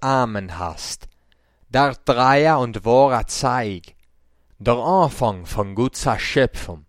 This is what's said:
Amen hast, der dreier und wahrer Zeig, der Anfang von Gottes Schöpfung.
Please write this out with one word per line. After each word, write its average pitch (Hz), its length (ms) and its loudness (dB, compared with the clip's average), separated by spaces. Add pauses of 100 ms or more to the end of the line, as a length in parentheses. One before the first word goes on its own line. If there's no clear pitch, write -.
Amen 110 560 -2
hast, - 500 -10 (640)
der 135 340 2
dreier 139 540 4
und 117 260 -4
wahrer 123 440 4
Zeig, 120 680 -4 (640)
der 120 160 2
Anfang 123 720 0
von 98 280 -4
Gottes 117 460 -2
Schöpfung. 98 680 -2